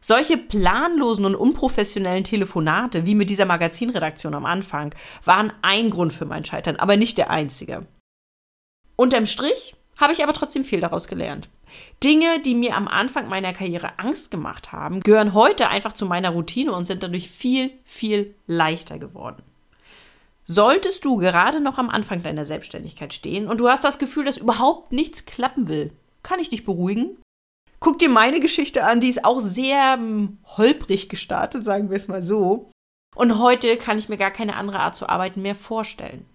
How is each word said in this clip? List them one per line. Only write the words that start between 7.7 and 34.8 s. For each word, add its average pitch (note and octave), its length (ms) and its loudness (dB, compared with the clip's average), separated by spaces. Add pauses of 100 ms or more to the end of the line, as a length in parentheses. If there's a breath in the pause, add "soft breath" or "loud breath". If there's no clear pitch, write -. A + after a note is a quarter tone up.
Unterm B3 300 4
Strich - 480 -4 (220)
habe D4+ 160 4
ich E4 120 0
aber D4 80 0
trotzdem C#4+ 320 -2
viel G3+ 160 -2
daraus E3+ 260 -4
gelernt. D#3 420 -8 (540 loud breath)
Dinge, D#4 420 4
die B3+ 100 2
mir A#3+ 220 0
am G3+ 120 -2
Anfang B3+ 400 -4
meiner F#3+ 240 -4
Karriere F3 460 -8
Angst D#3+ 320 -6
gemacht - 420 -10
haben, E3+ 280 -8
gehören G#3 340 6
heute B3 340 4
einfach G3 240 -4
zu - 120 -6
meiner F3+ 260 -2
Routine E3+ 420 -2
und F3 140 -4
sind F#3+ 160 -6
dadurch F3+ 280 -8
viel, C4 400 -2 (140)
viel G#3 500 -4 (120)
leichter E3 520 -2
geworden. - 440 -14 (1000 soft breath)
Solltest C4+ 600 2
du C4 140 2
gerade F#3 420 2
noch C4+ 180 -4
am A#3+ 100 -2
Anfang G3+ 340 -4
deiner D3+ 220 -6
Selbstständigkeit - 680 -12
stehen G3+ 340 -6
und A3+ 120 -2
du A#3+ 80 4
hast C4 160 2
das C#4+ 160 2
Gefühl, C#4 240 -2
dass C4+ 120 -2
überhaupt A#3+ 560 0
nichts D4 320 -2
klappen B3 440 -4
will, D3+ 240 -4 (320)
kann F4+ 160 -2
ich D#4+ 80 -4
dich A3 160 -6
beruhigen? G3+ 520 -2 (600)
Guck D#4 200 2
dir E4+ 100 6
meine B3+ 320 6
Geschichte C#4 440 0
an, A#3 160 6
die B3+ 80 2
ist B3 160 -2
auch B3+ 160 4
sehr, C4 540 2
hm, G#3+ 440 -4 (180)
holprig G#3 520 2
gestartet, - 560 -4
sagen G3+ 260 -2
wir F#3+ 60 -4
es G3 120 -6
mal F#3+ 140 -6
so. G3 480 0 (460)
Und A#3 220 4
heute B3 380 4
kann A3+ 220 -2
ich G#3+ 100 -8
mir G#3+ 80 -6
gar G3 140 0
keine G#3 260 -6
andere G3 240 -6